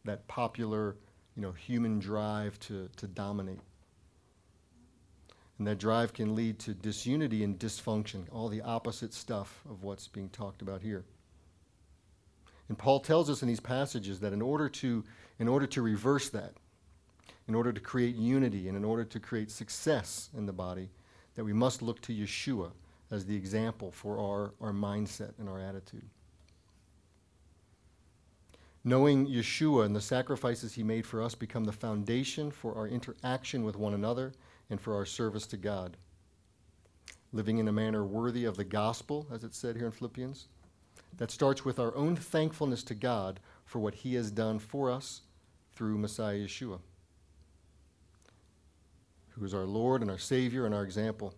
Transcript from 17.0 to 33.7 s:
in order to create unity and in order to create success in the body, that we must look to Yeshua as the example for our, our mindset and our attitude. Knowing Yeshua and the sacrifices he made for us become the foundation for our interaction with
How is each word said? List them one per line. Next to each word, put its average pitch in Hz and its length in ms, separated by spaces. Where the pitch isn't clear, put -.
in 110 60
order 117 180
to 107 80
create 123 340
unity 117 540
and 98 80
in 101 80
order 113 180
to 110 160
create 107 320
success - 840
in 107 80
the 98 80
body, 92 360
that 113 80
we 104 80
must 120 300
look 117 220
to 117 100
Yeshua 104 580
as 101 140
the 104 100
example 104 560
for 104 280
our, 101 420
our 107 100
mindset 104 680
and 104 100
our 95 100
attitude. 98 480
Knowing 135 420
Yeshua 131 580
and 104 100
the 104 40
sacrifices 120 760
he 113 100
made 110 220
for 110 160
us 113 140
become 113 300
the 104 60
foundation 117 800
for 113 280
our 107 100
interaction 127 800
with 104 100